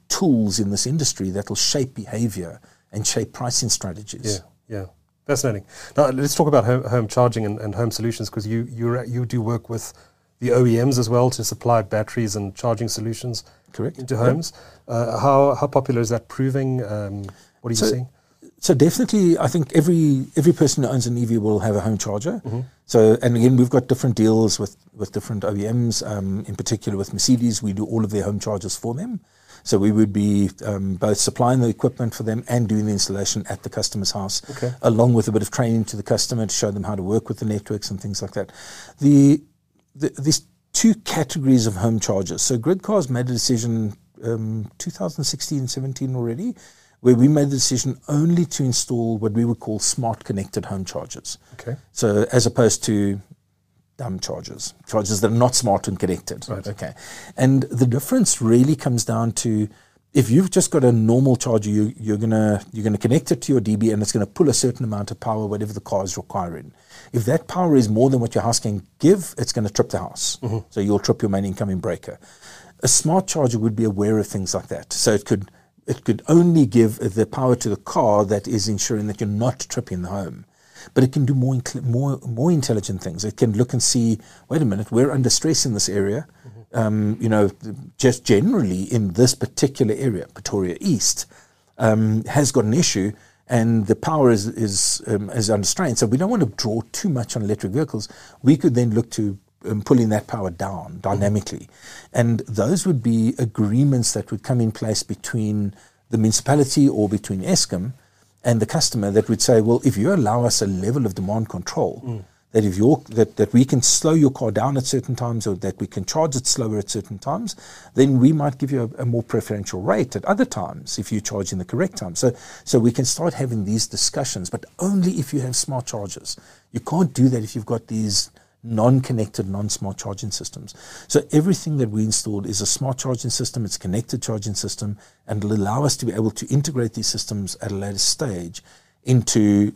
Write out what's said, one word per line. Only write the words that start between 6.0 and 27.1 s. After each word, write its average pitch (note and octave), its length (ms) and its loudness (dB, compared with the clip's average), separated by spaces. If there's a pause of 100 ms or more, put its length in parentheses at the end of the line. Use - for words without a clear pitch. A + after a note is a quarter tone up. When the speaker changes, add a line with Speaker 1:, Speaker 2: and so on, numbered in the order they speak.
Speaker 2:
let's C#3 260 -2
talk D#3 120 4
about C3+ 180 6
home, B2 180 2
home A2+ 240 0
charging A#2 380 2
and, G#2 140 -4
and G#2+ 160 -8
home A#2 160 -2
solutions, A2+ 380 -4
'cause G#2 160 -8
you, A2+ 240 -2
you, A#2+ 340 -4
you A#2+ 220 -4
do A#2 160 -2
work A#2 280 -4
with A2+ 240 -8 (460)
the A#2+ 140 -2
O B2 120 6
E A#2 180 4
Ms C3+ 140 2
as A#2 100 0
well A#2+ 220 4
to A#2+ 140 -4
supply A2+ 400 0
batteries G#2+ 520 -4
and G2+ 200 -6
charging A#2 320 -2
solutions A2+ 560 -6 (300)
Speaker 1:
Correct. C3 260 -6
Speaker 2:
into B2+ 160 -6
Speaker 1:
Yeah. A2+ 100 -2
Speaker 2:
homes. D3 260 2 (360)
Uh, A#2 320 -2
how, C#3 340 6
how C#3 140 0
popular C3 340 0
is A2 80 0
that A#2 180 -4
proving? C3 560 -2
Um, G2+ 420 -6 (360)
what A#2+ 80 -8
are A#2 40 -2
you - 20 0
Speaker 1:
So, G#2+ 160 0
Speaker 2:
seeing? B2+ 160 -4 (520)
Speaker 1:
so - 140 2
definitely, E3+ 640 4
I D3+ 100 0
think D3+ 280 0
every, D3+ 500 4 (100)
every D#3 160 6
person D3 320 2
who A2+ 60 0
owns B2 160 0
an A#2+ 100 -2
E A#2+ 100 0
V A2+ 120 2
will G#2+ 220 2
have G#2 160 0
a G2+ 60 0
home G#2+ 180 -2
charger. B2+ 440 -4
Speaker 2:
Mm-hmm. A#2 180 -6 (260)
Speaker 1:
So, B2+ 340 6
and A#2+ 160 2
again, B2+ 180 6
we've B2 140 6
got B2 180 2
different A#2+ 280 0
deals A2 440 4
with, G2+ 160 -6 (200)
with G#2 160 -8
different G#2 340 -6
O G#2 100 -2
E G2+ 160 -4
Ms, A#2 300 0
um, G2 460 -4
in G2+ 80 -10
particular G#2 420 -4
with G2 160 -6